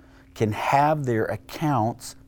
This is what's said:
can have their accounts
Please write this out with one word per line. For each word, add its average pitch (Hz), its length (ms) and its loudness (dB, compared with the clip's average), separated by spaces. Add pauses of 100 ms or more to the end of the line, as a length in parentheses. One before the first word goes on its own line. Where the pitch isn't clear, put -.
(360)
can 107 160 0
have 147 560 2
their 110 180 2
accounts 117 880 -2 (120)